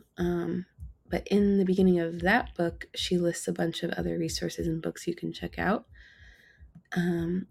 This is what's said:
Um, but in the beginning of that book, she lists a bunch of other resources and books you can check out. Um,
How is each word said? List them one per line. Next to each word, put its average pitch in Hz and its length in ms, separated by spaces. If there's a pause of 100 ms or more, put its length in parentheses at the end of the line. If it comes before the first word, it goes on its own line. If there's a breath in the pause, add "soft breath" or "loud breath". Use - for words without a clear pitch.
(200)
Um, 175 480 (420)
but - 200
in 202 300
the 190 60
beginning 185 360
of 170 220
that 202 340
book, 170 300 (100)
she - 200
lists 170 300
a 185 60
bunch 170 320
of 170 80
other 170 260
resources 165 480
and 160 160
books 165 240
you 170 80
can 165 180
check - 240
out. 185 300 (1080 soft breath)
Um, 175 540